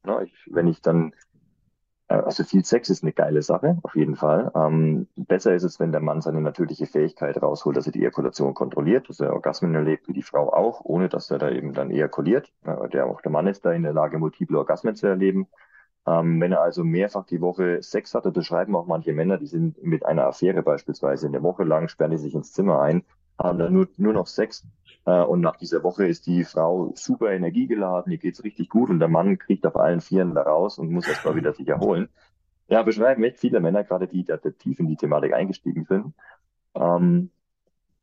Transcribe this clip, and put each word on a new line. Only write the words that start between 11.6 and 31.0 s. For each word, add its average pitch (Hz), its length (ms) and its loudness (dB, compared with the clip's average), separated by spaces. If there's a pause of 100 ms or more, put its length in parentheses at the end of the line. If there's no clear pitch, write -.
dann 69 180 -4
ejakuliert. 76 600 -2 (100)
Äh, 67 260 -6
der, 65 180 0
auch - 140 -6
der 76 100 -4
Mann 78 160 2
ist 98 180 -4
da 85 80 4
in 85 100 0
der 76 100 -2
Lage, 78 240 0
multiple 80 400 -2
Orgasmen 80 380 0
zu - 120 -2
erleben. 95 400 2 (580)
Ähm, 82 340 2
wenn 87 140 2
er 78 80 2
also 85 240 0
mehrfach 95 400 -2
die 85 160 -6
Woche 90 420 -2
Sex - 320 -6
hat, 117 100 -2
das 92 60 0
beschreiben 87 460 -2
auch 85 100 -4
manche 80 240 -2
Männer, 85 260 0
die - 100 -10
sind 156 360 -4
mit 80 220 -2
einer - 200 2
Affäre 87 380 0
beispielsweise 71 640 -2
eine 69 160 -4
Woche 90 220 -2
lang, 78 240 0
sperren 80 220 -2
die 80 60 -2
sich 76 160 -8
ins 76 200 -8
Zimmer 90 280 2
ein, 76 220 2 (340)
haben 175 220 -2
dann 175 140 0
nur, 185 140 4 (100)
nur - 160 2
noch 202 120 0
Sex. - 400 -6 (400)
Äh, 90 160 4
und 87 200 2
nach 82 160 0
dieser 82 260 -2
Woche 90 240 0
ist 85 180 -2
die 87 200 0
Frau 87 500 0
super 113 360 -2
energiegeladen, 92 800 -2
ihr 80 60 -4
geht's - 260 -6
richtig - 260 -8
gut 120 200 2
und 87 100 2
der 82 100 4
Mann 92 280 2
kriegt - 300 -2
auf - 80 -2
allen 82 260 2
Vieren 90 320 0
da 73 100 2
raus 80 360 0
und 82 120 -6
muss 87 160 -2